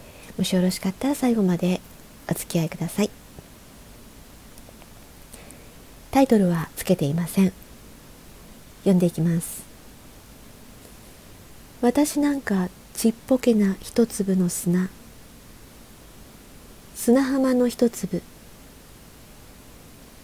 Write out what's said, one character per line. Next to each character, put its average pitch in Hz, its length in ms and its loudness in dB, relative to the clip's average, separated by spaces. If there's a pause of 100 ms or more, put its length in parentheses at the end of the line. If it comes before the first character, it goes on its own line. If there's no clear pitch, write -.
(380)
も 190 60 -2
し 185 120 -2
よ 180 60 4
ろ 185 100 2
し - 80 -8
か 190 100 -4
っ 190 40 -6
た - 160 -4
ら 285 60 0
最 247 200 0
後 214 80 2
ま 180 120 2
で 180 260 -2 (480)
お - 40 -2
付 - 140 -6
き 175 120 -2
合 165 40 0
い 151 60 -4
く - 80 -12
だ 170 120 -6
さ - 140 -2
い。 214 80 -2 (3000)
タ 269 120 4
イ 262 60 6
ト 226 100 6
ル 190 120 4
は 165 260 -2
つ - 80 -10
け 185 120 2
て 165 100 -4
い 143 80 -2
ま 170 140 -2
せ 196 160 2
ん。 185 100 2 (1300)
読 190 160 2
ん 180 40 4
で 180 60 4
い 170 60 0
き - 100 -6
ま 165 180 0
す。 - 240 -10 (2250)
私 285 380 2
な 285 120 2
ん 277 100 -4
か 185 280 -2 (260)
ち - 140 2
っ 226 40 0 (140)
ぽ 262 100 2
け 247 160 2
な 196 280 2
一 - 260 0
粒 196 280 -2
の 180 140 2
砂。 180 400 -2 (2000)
砂 254 280 4
浜 262 300 0
の 247 140 2
一 233 220 2
粒。 - 340 -6 (2000)